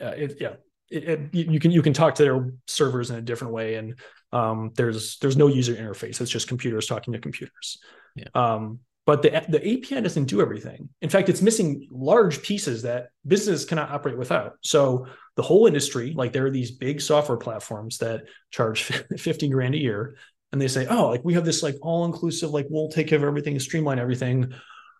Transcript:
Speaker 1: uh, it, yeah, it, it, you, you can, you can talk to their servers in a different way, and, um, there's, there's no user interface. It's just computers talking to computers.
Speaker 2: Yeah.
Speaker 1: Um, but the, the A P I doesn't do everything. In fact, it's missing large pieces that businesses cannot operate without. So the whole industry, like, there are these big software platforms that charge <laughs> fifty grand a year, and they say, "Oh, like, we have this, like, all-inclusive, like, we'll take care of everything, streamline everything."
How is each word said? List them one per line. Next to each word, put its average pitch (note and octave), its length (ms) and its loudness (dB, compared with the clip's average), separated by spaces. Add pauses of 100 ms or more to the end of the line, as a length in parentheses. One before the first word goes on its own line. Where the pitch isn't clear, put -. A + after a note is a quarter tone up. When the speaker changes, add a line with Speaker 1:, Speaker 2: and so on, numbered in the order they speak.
Speaker 1:
uh, A#2+ 160 -8
it, C#3+ 240 -6
yeah, - 140 -6 (360)
it, E3 180 -8
it, D#3 120 -2 (120)
you, E3 200 0
you D3+ 80 4
can, E3+ 100 6
you E3+ 120 6
can D3+ 100 4
talk D#3 240 4
to D3+ 80 8
their B2+ 280 2 (140)
servers B2 440 0
in A#2 60 -6
a A2+ 60 -8
different A#2 300 -6
way, A2+ 240 -4
and, A2 180 -10 (380)
um, A2+ 420 -2
there's, A2+ 440 -2
there's C3+ 180 2
no D3 100 8
user B2+ 280 4
interface. A2 460 -8
It's A#2+ 100 -4
just - 180 -4
computers A#2 380 -2
talking A#2 260 -4
to G2+ 80 -6
computers. - 580 -12 (380)
Speaker 2:
Yeah. - 180 -16
Speaker 1:
Um, A2+ 460 0 (260)
but D3 160 4
the, D#3 260 4
the D#3 180 0
A A#3 100 2
P C4+ 200 -6
I B3 40 -2
doesn't E3 240 0
do F#3+ 160 0
everything. - 480 -4 (140)
In D#3 80 -4
fact, F#3+ 180 4
it's F3 140 2
missing F#3 500 2
large D3+ 500 4
pieces C#3 400 -4
that A#2+ 280 -6 (140)
businesses G3 400 2
cannot D3 260 -2
operate C#3 280 -4
without. - 440 -2
So B2+ 440 4 (300)
the - 60 -2
whole G#3 240 6
industry, C#3 500 0
like, B2 160 -2
there C3+ 140 0
are C3+ 40 2
these B2 220 -2
big C#3+ 280 -4
software D3 380 2
platforms A2 600 -10
that A2+ 240 -4 (280)
charge A2 320 0
<laughs> - 340 -6
fifty D#3 320 -2
grand C3 260 0
a D#3 40 -2
year, A#2 380 -4 (360)
and C#3 80 -2
they C3+ 80 2
say, B2+ 200 -2
"Oh, G#3 200 4
like, B2 160 -2
we F3 100 2
have E3+ 100 2
this, D#3+ 180 0
like, C#3 200 -4
all-inclusive, E3 680 -2
like, C#3+ 200 -2
we'll D#3 180 -2
take D#3 200 -2
care D#3 100 4
of C#3+ 60 2
everything, C#3+ 340 -2
streamline C#3 400 -2
everything." B2+ 540 0 (460)